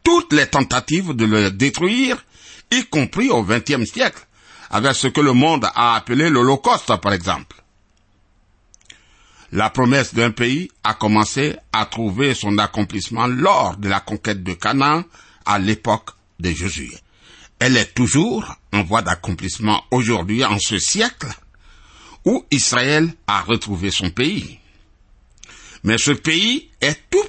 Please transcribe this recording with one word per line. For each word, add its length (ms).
toutes 300
les 160
tentatives 640
de 140
le 240
détruire, 720
y 140
compris 420
au 160
vingtième 400
siècle, 420
avec 260
ce 120
que 120
le 140
monde 400
a 200
appelé 360
l'Holocauste, 640
par 160
exemple. 500
La 180
promesse 440
d'un 160
pays 420
a 120
commencé 600
à 120
trouver 500
son 240
accomplissement 680
lors 500
de 120
la 120
conquête 420
de 120
Canaan 500
à 160
l'époque 500
de 100
Josué. 480
Elle 160
est 180
toujours 640
en 100
voie 200
d'accomplissement 800
aujourd'hui, 520
en 140
ce 200
siècle, 500
où 260
Israël 640
a 140
retrouvé 480
son 200
pays. 480
Mais 120
ce 140
pays 580
est 280
tout 200